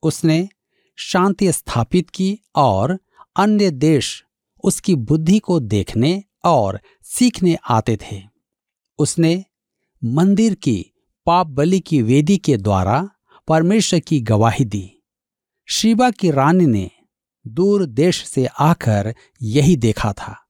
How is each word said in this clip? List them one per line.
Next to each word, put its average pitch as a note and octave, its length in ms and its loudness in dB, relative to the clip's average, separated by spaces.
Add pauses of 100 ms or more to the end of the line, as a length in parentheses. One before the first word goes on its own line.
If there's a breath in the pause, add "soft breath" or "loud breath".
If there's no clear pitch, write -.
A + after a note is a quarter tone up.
उसने D#3+ 460 -2 (480)
शांति F#3+ 540 0
स्थापित - 580 -2
की G3 300 -4 (160)
और C3 440 0 (360 soft breath)
अन्य G3+ 360 2
देश C#3+ 540 0 (380)
उसकी - 320 0
बुद्धि D#3+ 440 2
को F3 200 -2
देखने A#2 640 -2 (220)
और A2 360 0 (200 soft breath)
सीखने F#3 560 0 (120)
आते A2+ 280 0
थे। G2 260 -14 (720)
उसने E3 480 0 (580)
मंदिर F#3+ 500 2
की A2 320 -4 (400)
पाप E3+ 220 2
बलि D3+ 320 0
की D#3 220 -2
वेदी D3 360 2
के C#3 200 0
द्वारा G2+ 520 0 (380 soft breath)
परमेश्वर E3+ 520 2
की D3+ 220 -2
गवाही A2 440 0
दी। G2 380 -10 (680)
शीबा A#3 420 0
की F3+ 200 -2
रानी D#3 340 2
ने G2+ 260 0 (560)
दूर F#3 380 0
देश C#3+ 400 0
से C3 200 -2
आकर A2+ 680 0 (260 soft breath)
यही C3+ 340 2
देखा A2 380 -2
था। - 360 -16